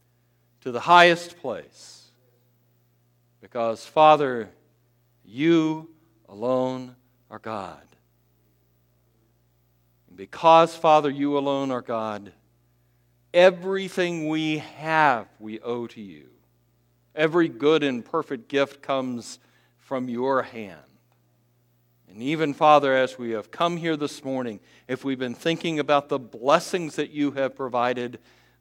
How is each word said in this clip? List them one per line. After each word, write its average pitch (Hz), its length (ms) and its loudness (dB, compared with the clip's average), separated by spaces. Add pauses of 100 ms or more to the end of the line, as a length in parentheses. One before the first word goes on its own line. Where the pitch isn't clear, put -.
(600)
to 127 120 -10
the 120 80 -6
highest 170 580 6
place, - 720 -14 (1300)
because, 113 440 -6
Father, 143 640 4 (760)
you 160 640 0 (380)
alone 127 680 -4 (340)
are 107 80 -16
God. 95 440 -12 (2250)
And 90 80 -20
because, 165 580 4
Father, 151 360 4
you 143 260 -4
alone 139 340 -2
are 123 120 -6
God, 107 500 -8 (1000)
everything 180 920 2
we 156 300 -2 (200)
have 151 500 2 (100)
we 107 220 -14
owe 120 280 -8
to 117 120 -20
you. 76 300 -20 (840)
Every 165 340 2
good 147 340 2
and 127 200 -2
perfect 139 460 -8
gift 139 320 -2
comes 131 580 -6 (380)
from 127 320 -8
your 123 340 -2
hand. 101 380 -16 (1300)
And 101 140 -18
even, 151 320 -2
Father, 147 400 6
as 131 240 0
we 117 140 -8
have 107 180 -8
come 170 260 -2
here 165 220 -4
this - 260 -8
morning, 127 360 -8 (280)
if 127 160 -8
we've 135 140 -6
been 123 160 -8
thinking 165 440 -4
about 143 300 0
the 143 100 -2
blessings 143 800 -2
that 147 140 -6
you 143 220 -2
have 135 220 -4
provided, 123 640 -4 (420)